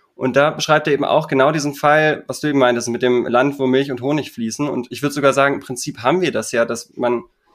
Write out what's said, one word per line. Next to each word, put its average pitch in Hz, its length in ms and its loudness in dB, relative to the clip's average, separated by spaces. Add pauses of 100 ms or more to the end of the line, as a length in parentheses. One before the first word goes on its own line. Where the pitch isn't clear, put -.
(160)
Und 127 200 -2
da 147 140 4
beschreibt 151 380 0
er 143 60 2
eben 139 120 0
auch 156 220 2
genau 139 240 2
diesen 147 220 -2
Fall, 151 540 2
was - 140 -8
du 151 60 -2
eben 139 120 2
meintest, 120 300 2
mit 117 120 -4
dem 123 240 2
Land, 135 340 0
wo 135 80 0
Milch 135 240 2
und 120 100 -8
Honig 143 300 -4
fließen. 117 360 -4
Und 123 220 -4
ich 113 120 -12
würd 143 120 -2
sogar 139 200 2
sagen, 139 220 2
im - 60 -8
Prinzip - 380 -10
haben 147 220 0
wir 151 100 0
das 110 200 -4
ja, 117 140 2
dass 117 320 -8
man, 120 260 -2 (320)